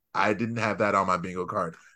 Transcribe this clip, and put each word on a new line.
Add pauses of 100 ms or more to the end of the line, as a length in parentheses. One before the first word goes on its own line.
(140)
I
didn't
have
that
on
my
bingo
card. (200)